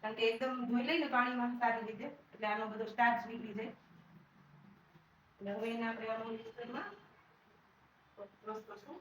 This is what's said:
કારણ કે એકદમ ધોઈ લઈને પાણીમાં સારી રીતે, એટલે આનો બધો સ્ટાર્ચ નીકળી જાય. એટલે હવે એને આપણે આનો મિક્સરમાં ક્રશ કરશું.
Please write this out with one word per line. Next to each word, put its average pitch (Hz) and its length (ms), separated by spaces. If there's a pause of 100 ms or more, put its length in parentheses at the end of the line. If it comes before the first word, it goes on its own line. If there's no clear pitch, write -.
કારણ 220 140
કે 226 80
એકદમ 254 400
ધોઈ 240 220
લઈને 311 220
પાણીમાં 247 460
સારી 226 320
રીતે, 220 200 (180)
એટલે - 220
આનો 214 200
બધો 214 200
સ્ટાર્ચ 240 360
નીકળી 214 340
જાય. 226 160 (1700)
એટલે 202 120
હવે 214 160
એને 233 160
આપણે 226 240
આનો 226 200
મિક્સરમાં 240 640 (1200)
ક્રશ - 500
કરશું. 370 380